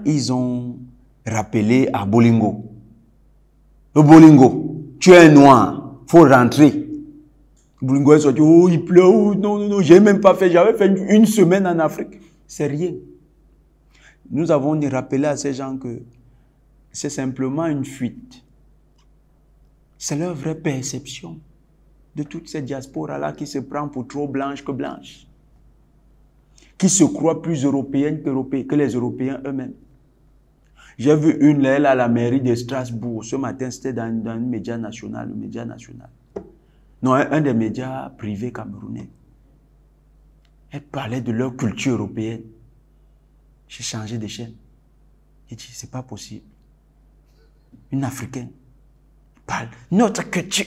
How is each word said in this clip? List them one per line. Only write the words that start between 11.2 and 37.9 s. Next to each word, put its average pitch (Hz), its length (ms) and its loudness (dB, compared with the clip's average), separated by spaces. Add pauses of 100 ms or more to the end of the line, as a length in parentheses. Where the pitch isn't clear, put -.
semaine 190 400 2
en 170 140 -2
Afrique. 156 400 -6 (260)
C'est - 220 -6
rien. 151 260 -6 (1400)
Nous 165 220 -4
avons 151 280 -2 (100)
rappelé 131 360 -4
à 147 120 -4
ces 139 160 -8
gens 135 240 -12
que 123 240 -14 (880)
c'est - 180 -12
simplement 135 560 -6
une 147 200 -6
fuite. - 580 -14 (1500)
C'est - 180 -10
leur 170 200 -6
vraie 156 200 -10
perception 156 840 -12 (760)
de 151 80 -10
toute 160 260 -16
cette 147 160 -10
diaspora-là 143 680 -10
qui 147 140 -12
se 143 120 -10
prend 143 280 -10
pour 131 200 -12
trop 147 200 -8
blanche 135 360 -10
que - 80 -10
blanche, - 560 -14 (1500)
qui 190 120 0
se - 140 0
croit 156 380 -2
plus 156 240 -6
européenne 143 560 -4
qu'europé-, 135 440 -6
que 135 100 -6
les 139 180 -2
Européens 127 520 -6
eux-mêmes. 135 280 -10 (1200)
J'ai 139 180 0
vu 156 240 0
une 147 220 4
là, 139 300 2
à 131 40 2
la 123 140 0
mairie 120 320 -2
de 123 120 -2
Strasbourg, 117 720 -8
ce 135 120 -10
matin, 127 360 -8
c'était 131 220 -10
dans, 113 280 -8
dans 113 100 -8
un 113 80 -10
média 117 380 -8
national, 110 520 -14
le - 60 -14
média 107 300 -12
national. - 440 -20 (920)
Non, 127 120 0
un, 139 180 -2
un 156 100 -2
des 143 120 -2
médias 127 560 -8